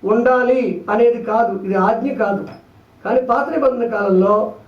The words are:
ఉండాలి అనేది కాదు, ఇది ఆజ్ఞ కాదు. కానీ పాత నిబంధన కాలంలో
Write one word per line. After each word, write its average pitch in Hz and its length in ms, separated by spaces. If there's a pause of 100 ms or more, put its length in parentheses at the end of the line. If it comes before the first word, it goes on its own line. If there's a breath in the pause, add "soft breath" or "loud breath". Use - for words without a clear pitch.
ఉండాలి 240 840
అనేది 233 340
కాదు, 208 420
ఇది 190 80
ఆజ్ఞ 226 400
కాదు. 196 340 (580)
కానీ 254 160
పాత 262 280
నిబంధన 262 380
కాలంలో 202 680 (140)